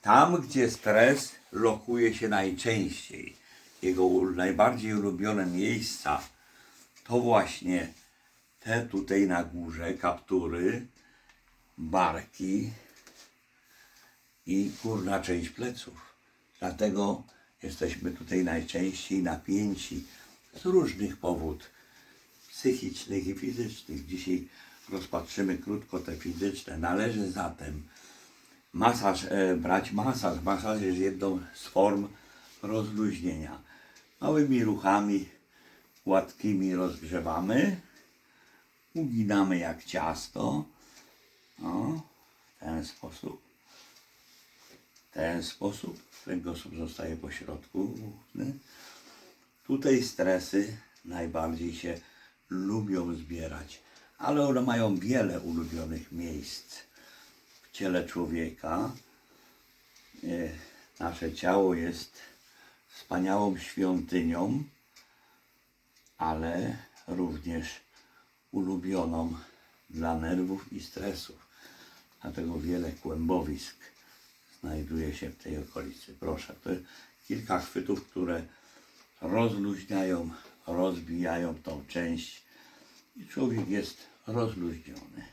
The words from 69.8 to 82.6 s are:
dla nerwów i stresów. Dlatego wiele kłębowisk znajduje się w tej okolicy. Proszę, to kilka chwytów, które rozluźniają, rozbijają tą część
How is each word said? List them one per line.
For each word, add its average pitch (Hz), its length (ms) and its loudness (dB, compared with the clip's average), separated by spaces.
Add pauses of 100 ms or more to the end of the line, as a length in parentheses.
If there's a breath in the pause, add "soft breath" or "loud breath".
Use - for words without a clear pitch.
dla 80 280 -2
nerwów 92 540 -2
i - 80 -8
stresów. - 680 -10 (720 loud breath)
Dlatego 82 380 -6
wiele 87 320 -2
kłębowisk 80 840 -2 (840 loud breath)
znajduje 78 540 -4
się - 160 -8
w - 60 -16
tej 76 220 -8
okolicy. - 640 -12
Proszę, - 340 -6 (100)
to - 60 -4 (580 loud breath)
kilka 98 320 -2
chwytów, - 500 -4
które 87 320 -2 (800 loud breath)
rozluźniają, 95 1080 0 (360 loud breath)
rozbijają 85 880 0
tą 76 320 -10
część 82 560 -4 (720 loud breath)